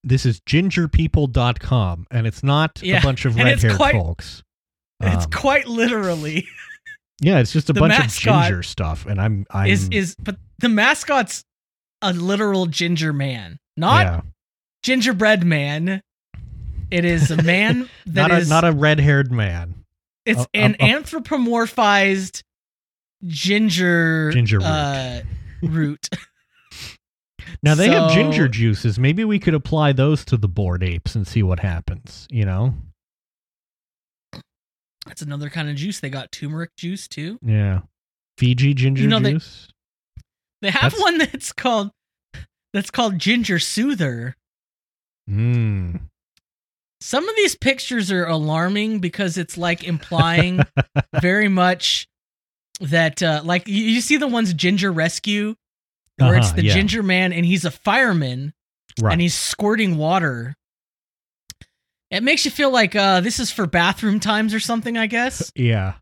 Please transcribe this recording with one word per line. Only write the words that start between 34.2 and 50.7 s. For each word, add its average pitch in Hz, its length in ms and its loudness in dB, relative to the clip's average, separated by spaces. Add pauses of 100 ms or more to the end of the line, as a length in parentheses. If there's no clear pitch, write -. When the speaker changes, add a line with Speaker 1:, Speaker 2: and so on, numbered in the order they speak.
Speaker 2:
That's - 160 -20
another 147 280 -8
kind 151 200 -6
of 143 60 -6
juice. 180 240 -8
They 139 100 -8
got 131 220 -12
turmeric 156 460 -8
juice, 180 300 -10
too. 170 340 -10
Speaker 1:
Yeah. 104 400 0 (560)
Fiji 127 360 2
ginger 131 300 0
Speaker 2:
You - 60 4
know, 113 100 2
they, 135 140 2
Speaker 1:
juice? - 340 -8 (920)
Speaker 2:
they 196 100 -2
have 262 220 2
Speaker 1:
That's 440 80 -6
Speaker 2:
one 349 180 2
that's - 340 -2
called, 214 380 -2 (840)
that's 202 160 -4
called 208 300 -2
Ginger 208 400 0
Soother. 143 760 -4 (920)
Speaker 1:
Mm. 104 720 -2 (1000)
Speaker 2:
Some 311 280 -4
of 440 60 -6
these 403 200 2
pictures 240 560 -2
are 180 140 0
alarming 170 760 -2
because 180 380 -4
it's, 170 200 -8
like, 170 260 -4
implying 170 760 0 (280)